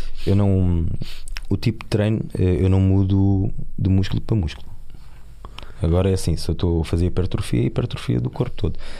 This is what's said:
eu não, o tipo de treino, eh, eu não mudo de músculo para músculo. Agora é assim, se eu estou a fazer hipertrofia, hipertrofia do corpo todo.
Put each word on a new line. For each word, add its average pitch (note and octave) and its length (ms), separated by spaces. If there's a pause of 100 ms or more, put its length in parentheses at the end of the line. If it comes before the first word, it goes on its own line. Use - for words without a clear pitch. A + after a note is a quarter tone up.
(260)
eu G2 100
não, F#2 500 (640)
o G2 60
tipo - 300
de - 40
treino, G#2+ 320 (160)
eh, F#2 220
eu F#2 100
não F#2+ 120
mudo G2 680 (300)
de F#2+ 100
músculo F#2+ 320
para - 140
músculo. F2 320 (1120)
Agora F2 280
é F#2+ 40
assim, E2+ 220
se - 140
eu E2+ 40
estou E2+ 280
a D#2 40
fazer E2+ 200
hipertrofia, F#2 580
hipertrofia B2 560
do B2 100
corpo - 260
todo. - 240 (200)